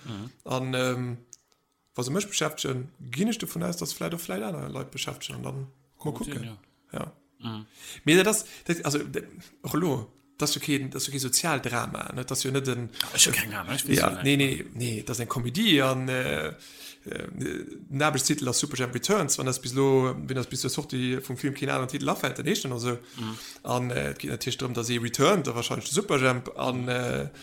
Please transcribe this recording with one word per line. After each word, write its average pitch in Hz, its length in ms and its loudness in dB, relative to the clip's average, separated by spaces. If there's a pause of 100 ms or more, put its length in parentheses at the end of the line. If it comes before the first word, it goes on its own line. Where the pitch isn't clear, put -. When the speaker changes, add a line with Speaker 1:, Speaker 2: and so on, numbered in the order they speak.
Speaker 1:
Mhm. 113 260 -8 (200)
Speaker 2:
Und, 131 240 0
ähm, 123 420 0 (800)
was 123 140 -2
mich 196 180 0
beschäftigen, 135 600 -2 (120)
gehe 131 280 0
ich 226 80 2
davon - 260 -4
aus, 175 140 0
dass 165 160 -4
vielleicht 165 220 -4
auch 170 60 -8
vielleicht 190 240 -4
andere 147 280 -6
Leute - 180 -6
beschäftigen. - 460 -8
Und 123 80 -8
dann 131 180 -4
mal 135 60 -10 (300)
Speaker 1:
Gut, 151 160 -4
Speaker 2:
gucken. 127 300 -6
Speaker 1:
ja. 107 140 -12 (400)
Speaker 2:
Ja. - 140 -8 (260)
Speaker 1:
Mhm. 110 280 -8 (380)
Speaker 2:
Mir 170 200 8
das, 214 220 2 (180)
das, 170 180 0
also, 143 180 0
das, 143 220 -4 (480)
hallo, 143 400 2 (280)
das 147 120 2
ist - 60 0
okay, 139 340 0
das 135 120 -4
ist - 80 -2
okay 139 80 -4
Sozialdrama, 127 960 0
ne? 127 100 -4
Das - 140 -2
ist - 60 0
ja 131 60 0
nicht 135 180 2
ein 120 200 -2 (140)
Speaker 1:
Ah, - 120 -2
ich - 140 8
hab - 60 2
keine 107 260 -2
Ahnung, 92 160 -4
ich - 120 0
weiß - 80 6
Speaker 2:
Ja, - 140 6
Speaker 1:
nicht. - 140 -4
Speaker 2:
nee, 139 140 6
nee, 135 340 4
nee, 117 340 -2
das 120 120 -4
ist - 20 -2
eine 113 80 -4
Komödie 139 540 4
und, 131 260 2
äh, 127 400 0
äh, 76 60 -8 (500)
der - 640 -6 (240)
Namenstitel 143 580 2
ist 120 100 2
Superjump 123 360 -2
Returns, 160 440 2
wenn 139 80 -2
das 127 140 0
bis 123 140 -6
lo, 135 440 6
wenn 135 160 -4
das 123 120 -2
bis - 160 -4
zur 127 80 0
Sucht 147 220 -4
die 127 280 0
vom 131 160 -8
Film 139 180 -2
keine 139 200 -2
anderen 131 160 0
Titel 139 180 -2
auffällt, 131 300 -2
der - 60 -6
nächste 147 240 0
oder 123 120 -4
so. 120 120 0
Speaker 1:
Mhm. 113 460 -6 (320)
Speaker 2:
Und, 123 200 0
äh, 123 220 -2
es - 60 -10
geht 143 120 -6
natürlich 127 260 -4
darum, 127 180 -4
dass 117 120 -2
sie 123 100 0
returnt, 135 500 4
da 120 80 -2
wahrscheinlich 120 360 -2
Superjump 131 580 2
und, 127 400 -2
äh, 123 400 0 (140)